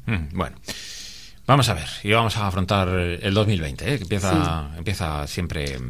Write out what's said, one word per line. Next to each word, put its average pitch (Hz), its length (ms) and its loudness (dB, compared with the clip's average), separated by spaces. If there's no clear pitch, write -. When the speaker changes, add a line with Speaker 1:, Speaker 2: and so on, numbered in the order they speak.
Speaker 1:
Ujú, 90 300 -2
bueno. 80 200 -2
Vamos 127 200 6
a 104 60 2
ver, 80 140 -6
y 101 80 2
vamos 113 240 4
a 104 100 0
afrontar 95 420 2
el 90 460 0
dos 104 140 6
mil 98 120 2
veinte, 76 320 -4
¿eh? 143 40 0
Que - 80 -6
empieza, 87 680 2
Speaker 2:
Sí. 80 80 -10
Speaker 1:
empieza 82 480 -2
siempre, 78 500 -4